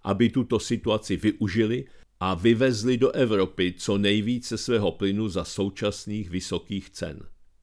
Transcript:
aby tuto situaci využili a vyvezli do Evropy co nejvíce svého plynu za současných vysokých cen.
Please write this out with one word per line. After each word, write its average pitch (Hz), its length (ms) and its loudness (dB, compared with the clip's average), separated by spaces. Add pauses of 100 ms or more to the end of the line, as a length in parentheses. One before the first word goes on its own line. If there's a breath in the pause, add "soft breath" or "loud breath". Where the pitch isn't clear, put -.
aby 104 260 4
tuto 120 300 0
situaci 107 580 -2
využili 110 680 0 (340 soft breath)
a 92 160 0
vyvezli 117 600 4
do 123 140 4
Evropy 95 680 0
co 101 200 0
nejvíce 107 600 0
svého 104 340 2
plynu 101 380 -2
za 87 140 -2
současných 101 840 -4
vysokých 92 600 -6
cen. - 300 -10 (420)